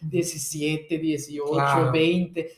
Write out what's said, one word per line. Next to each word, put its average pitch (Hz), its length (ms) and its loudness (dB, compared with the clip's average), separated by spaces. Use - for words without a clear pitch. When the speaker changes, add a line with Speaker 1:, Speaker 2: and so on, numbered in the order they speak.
Speaker 1:
diecisiete, 156 1000 -2
dieciocho, 147 540 -4
Speaker 2:
Claro. 139 400 4
Speaker 1:
veinte, 170 640 2